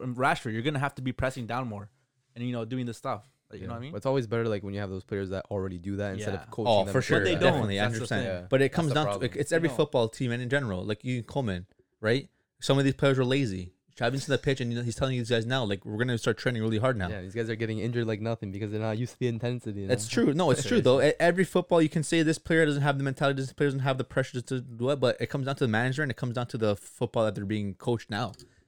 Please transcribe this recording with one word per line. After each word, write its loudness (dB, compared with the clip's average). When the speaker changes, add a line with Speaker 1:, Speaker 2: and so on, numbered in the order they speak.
Speaker 1:
um, -6
Rashford. 0
You're -4
gonna -2
have -2
to -12
be -2
pressing -4
down -4
more, -10
and, -8
you -2
know, -4
doing -4
this -8
stuff. -6
Like, -16
you -12
Speaker 2:
Yeah. -8
Speaker 1:
know -8
what -10
I -10
mean? -12
Speaker 2:
But -10
it's -6
always 2
better, 0
like, -2
when -6
you -4
have -6
those -8
players -4
that -6
already -4
do -6
that -4
instead -4
Speaker 1:
Yeah. -6
Speaker 2:
of -18
coaching -4
Speaker 3:
Oh, 6
Speaker 2:
them -2
Speaker 3:
for 4
Speaker 2:
to -2
Speaker 3:
sure, 4
Speaker 2:
do 4
Speaker 1:
But 2
they 2
Speaker 2:
that. -2
Speaker 1:
don't. 6
Speaker 3:
definitely, 0
I 4
Speaker 1:
That's 0
the -4
Speaker 3:
understand. -2
Speaker 1:
thing. -4
Speaker 2:
Yeah. -12
Speaker 3:
But 6
it 6
Speaker 2:
That's 2
Speaker 3:
comes 2
Speaker 2:
the 0
Speaker 3:
down 2
to, 0
Speaker 2:
problem. -2
Speaker 3:
it's -2
every 4
Speaker 1:
They 0
don't. -4
Speaker 3:
football 2
team -2
and -4
in -6
general. 0
Like -6
you, -2
Coleman, -4
right? 0
Some 4
of 4
these 4
players 4
were 4
lazy. 0
Travis -2
to 0
the 4
pitch, 0
and, -2
you -2
know, -4
he's -4
telling 0
these -4
guys 2
now, 0
like, -2
"We're -6
gonna 0
start 0
training -2
really 0
hard 2
now." -2
Speaker 2:
Yeah, -6
these -12
guys -2
are -4
getting -4
injured -2
like -2
nothing -4
because -6
they're -4
not -2
used -4
to -20
the 0
intensity, -4
you -6
Speaker 3:
That's 0
Speaker 2:
know? 4
Speaker 3:
true. 4
No, 4
it's 2
true, 2
Speaker 1:
Seriously. 2
Speaker 3:
though. 6
E-, 6
every 4
football, 2
you 6
can -2
say 2
this 2
player 4
doesn't 2
have 2
the 0
mentality, 0
this -6
player 2
doesn't -2
have 2
the -2
pressure -2
to -4
do -4
it, 2
but 2
it -2
comes -4
down -2
to 0
the 2
manager, 2
and -2
it -6
comes -4
down -2
to -8
the 2
football -2
that 0
they're -4
being -2
coached -4
now. -4